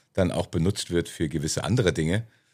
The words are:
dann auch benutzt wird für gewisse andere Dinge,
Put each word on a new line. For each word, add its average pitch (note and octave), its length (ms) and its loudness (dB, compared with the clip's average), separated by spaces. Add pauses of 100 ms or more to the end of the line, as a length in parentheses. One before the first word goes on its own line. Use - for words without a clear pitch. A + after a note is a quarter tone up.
(140)
dann F#2 160 2
auch - 160 -2
benutzt F#2 440 0
wird E2+ 180 0
für E2 200 -4
gewisse D2+ 360 -4
andere F#2 280 2
Dinge, E2 300 0 (320)